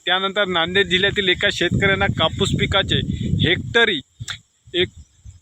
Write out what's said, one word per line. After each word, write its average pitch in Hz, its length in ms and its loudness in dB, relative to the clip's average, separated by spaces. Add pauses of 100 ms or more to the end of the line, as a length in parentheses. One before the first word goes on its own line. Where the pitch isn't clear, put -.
त्यानंतर 190 420 0
नांदेड 180 400 0
जिल्ह्यातील 185 420 0
एका 185 240 0
शेतकऱ्यांना 196 540 2 (100)
कापूस 165 420 0
पिकाचे 190 400 0 (400)
हेक्टरी 185 640 2 (720)
एक, 175 160 0 (520)